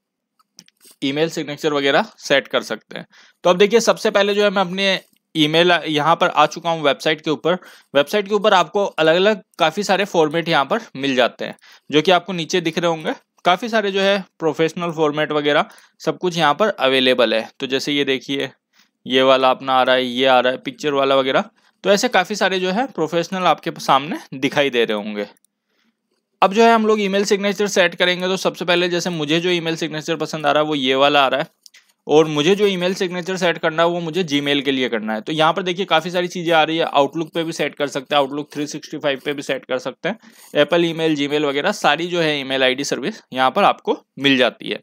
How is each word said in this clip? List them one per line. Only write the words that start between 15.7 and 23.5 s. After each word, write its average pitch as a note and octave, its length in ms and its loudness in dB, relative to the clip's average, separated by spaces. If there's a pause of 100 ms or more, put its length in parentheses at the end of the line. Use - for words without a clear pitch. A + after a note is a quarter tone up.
सब D3 180 -4
कुछ F3 200 -4
यहाँ D3 160 4
पर G#3 160 0
अवेलेबल B2+ 640 2
है। A2 160 -4 (100)
तो C3+ 80 -8
जैसे C3+ 240 -4
ये C#3+ 140 -2
देखिए, C3+ 440 -4 (560)
ये B2+ 160 2
वाला C3 300 6
अपना C3 220 -2
आ B2+ 100 4
रहा B2+ 120 4
है, B2+ 100 2
ये B2+ 200 -2
आ B2+ 140 6
रहा B2+ 140 2
है, C3 40 -8
पिक्चर C#3+ 360 -6
वाला C#3 220 2
वगैरह। C3+ 340 0 (340)
तो F#3+ 80 0
ऐसे G#3 160 2
काफ़ी G3+ 280 0
सारे F#3+ 240 0
जो F#3 120 -2
है A#3+ 160 -2
प्रोफेशनल E3+ 560 -4
आपके D#3+ 360 0